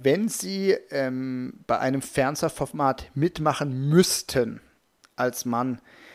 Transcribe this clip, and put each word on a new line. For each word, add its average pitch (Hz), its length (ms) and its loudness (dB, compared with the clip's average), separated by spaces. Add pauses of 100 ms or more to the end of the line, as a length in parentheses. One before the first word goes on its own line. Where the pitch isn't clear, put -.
wenn 180 260 4
Sie, 190 460 0 (160)
ähm, 131 640 -4 (120)
bei - 120 2
einem 135 220 0
Fernsehformat 143 1120 -2
mitmachen 143 760 0
müssten 123 680 2 (540)
als 123 300 -2
Mann, 120 360 -2 (340)